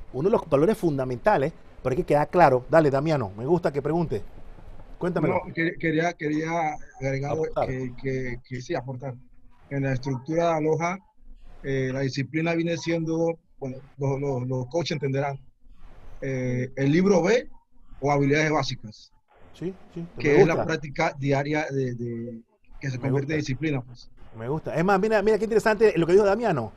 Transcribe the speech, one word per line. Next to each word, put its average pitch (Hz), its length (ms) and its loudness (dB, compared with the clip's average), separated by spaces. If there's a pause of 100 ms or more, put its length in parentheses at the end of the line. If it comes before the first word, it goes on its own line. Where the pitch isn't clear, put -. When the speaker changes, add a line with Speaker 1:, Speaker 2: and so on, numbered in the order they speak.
(120)
Speaker 1:
uno 143 160 0
de 220 40 0
los - 160 0
valores 165 300 4
fundamentales, 139 760 0 (300)
pero 127 100 0
hay - 60 -2
que 180 80 0
quedar 147 240 2
claro. 135 400 6
Dale, 151 200 6
Damiano, 135 460 0
me 117 100 -8
gusta 170 260 2
que 139 100 -2
pregunte. 156 400 -2 (760)
Cuéntamelo. 175 480 0
Speaker 2:
No, 156 80 -12
que-, 165 240 -2
quería, 165 360 0
quería 156 360 -4 (500)
agregar 135 320 -4
Speaker 1:
Aportar. 156 340 -2
Speaker 2:
que, 127 300 -6
que, 131 480 -6
que 123 160 -10
sí, - 140 -8
aportar. 127 400 -8 (560)
En 139 140 -2
la 135 80 0
estructura 139 580 -2
de 165 80 2
Aloha, 160 400 0 (640)
eh, 135 300 -2
la 135 80 -4
disciplina 143 540 -2
viene 165 240 -2
siendo, 165 600 -2 (200)
bueno, 131 200 -8 (200)
los, 135 220 -2
los, 131 280 -2
los 127 200 -4
coaches - 240 -2
entenderán, 139 480 -2 (800)
eh, 127 560 -4
el 139 160 2
libro 185 300 6
B 214 280 2 (500)
o 143 120 0
habilidades 143 400 4
básicas, 127 600 -6 (400)
Speaker 1:
Sí, 185 220 -8 (200)
sí, 170 120 -10 (120)
Speaker 2:
que 156 120 0
Speaker 1:
me 151 120 8
Speaker 2:
es - 40 8
la 165 80 2
Speaker 1:
gusta. 117 120 -2
Speaker 2:
práctica 156 520 -2
diaria 143 520 0
de, 131 240 -2
de, 117 480 -8 (380)
que 135 100 -6
se 127 80 -6
Speaker 1:
Me - 20 -14
Speaker 2:
convierte 135 340 -2
en 151 40 0
Speaker 1:
gusta. - 20 -2
Speaker 2:
disciplina, 147 420 -2
pues. - 280 -18 (260)
Speaker 1:
Me 113 120 -8
gusta. 143 260 -4
Es 160 100 2
más, 196 160 4
mira, 220 220 2
mira 214 160 4
qué 208 60 -4
interesante 214 520 4
lo 170 100 4
que 170 60 2
dijo 208 120 8
Damiano. 190 520 2